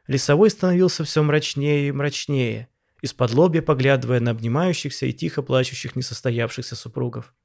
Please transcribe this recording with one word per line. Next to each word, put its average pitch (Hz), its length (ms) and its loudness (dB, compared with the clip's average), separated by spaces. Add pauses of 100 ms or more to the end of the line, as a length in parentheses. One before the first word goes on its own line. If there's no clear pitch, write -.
Лесовой 147 440 4
становился 180 540 2
всё 151 180 0
мрачнее 147 640 0
и 139 40 -2
мрачнее – 135 760 -2 (340)
из-под 120 300 -2
лобья 160 300 4
поглядывая 131 580 2
на 120 120 2
обнимающихся 131 720 -2
и 127 60 -2
тихо 156 300 -6
плачущих 127 540 -2
несостоявшихся 117 800 -6
супругов. 120 580 -8 (100)